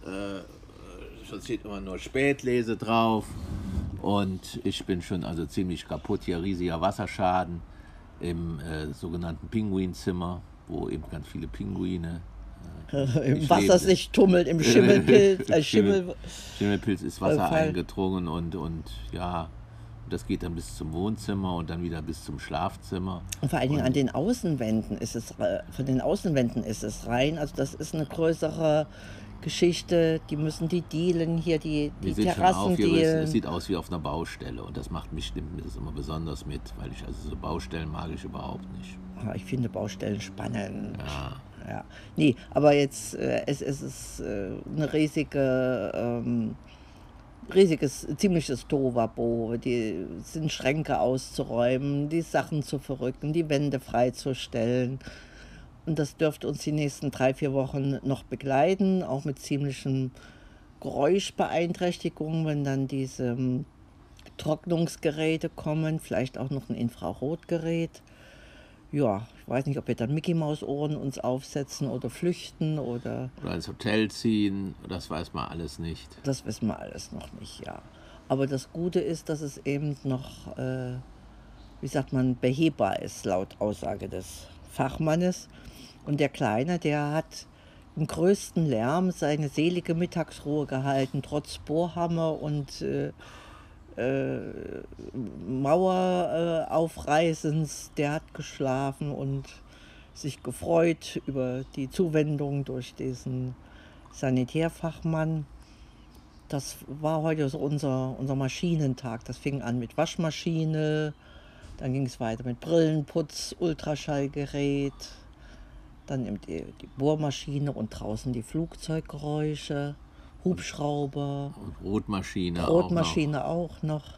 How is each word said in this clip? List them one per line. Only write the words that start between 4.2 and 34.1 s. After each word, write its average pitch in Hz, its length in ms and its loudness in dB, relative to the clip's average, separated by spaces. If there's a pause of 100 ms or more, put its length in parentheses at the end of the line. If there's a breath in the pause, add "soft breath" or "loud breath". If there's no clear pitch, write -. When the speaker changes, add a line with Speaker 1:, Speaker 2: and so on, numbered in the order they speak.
Speaker 1:
ich - 220 -2
bin 90 160 0
schon 87 220 -4
also 82 220 -4
ziemlich 90 420 -2
kaputt 76 380 -2
hier, 87 160 0
riesiger 87 400 -2
Wasserschaden 90 800 0 (580 loud breath)
im, 85 400 -4
äh, 76 340 -6
sogenannten 85 540 -6
Pinguinzimmer, 92 920 0 (260)
wo 85 220 -4
eben 76 220 -4
ganz 73 160 -8
viele - 200 -6
Pinguine, 90 760 -4 (680)
äh, 139 120 2
Speaker 2:
<laughs> 131 280 4
Im 147 80 6
Speaker 1:
nicht 151 100 0
Speaker 2:
Wasser 175 120 8
Speaker 1:
lebende. 196 180 10
Speaker 2:
sich 180 300 4
tummelt, 180 380 8
im 165 120 2
Speaker 1:
<laughs> 151 40 4
Speaker 2:
Schimmelpilz, 196 840 10
äh, 165 140 8
Speaker 1:
Schimmel-, 196 380 6
Speaker 2:
Schimmel-, 180 140 -4 (420 loud breath)
Speaker 1:
Schimmelpilz 101 460 2
ist - 180 -4
Wasser 117 240 4
Speaker 2:
äh, 87 40 2
Fall. - 200 4
Speaker 1:
eingedrungen 92 580 0
und, 82 280 -2
und 80 280 -4 (280)
ja, 87 380 -4 (600 loud breath)
das - 180 -4
geht 95 160 0
dann 85 120 -4
bis - 200 -8
zum 78 160 -6
Wohnzimmer 98 640 0
und 82 140 -4
dann 85 140 -4
wieder 82 180 -4
bis 82 240 -8
zum 73 120 -8
Schlafzimmer. 90 840 -4 (180)
Speaker 2:
Und 139 100 0
vor 160 100 2
allen 127 100 2
Dingen 147 120 2
Speaker 1:
Und 127 60 2
Speaker 2:
an 127 60 4
den 139 160 4
Außenwänden 131 880 0
ist - 180 -6
es, 113 240 -6
äh, 98 200 2 (120)
von 131 140 -4
den 131 160 2
Außenwänden 139 640 2
ist 110 200 -4
es 107 240 -6
rein. 135 300 2
Also 147 180 -4
das 135 200 -2
ist 151 200 -6
eine 151 100 0
größere 156 840 2 (520 loud breath)
Geschichte. 165 800 2 (100)
Die 151 60 -2
müssen 156 320 -2
die 175 140 0
Dielen 165 560 0
hier, 160 220 2
die, 151 340 0 (100)
Speaker 1:
die - 60 2
Speaker 2:
die - 40 0
Speaker 1:
sind 107 120 4
schon 175 100 4
Speaker 2:
Terrassendielen. 180 560 6
Speaker 1:
aufgerissen. 160 280 6
Es 156 120 0
sieht - 160 2
aus 85 220 -4
wie 92 80 2
auf 80 120 -4
einer 87 100 -2
Baustelle 73 640 -6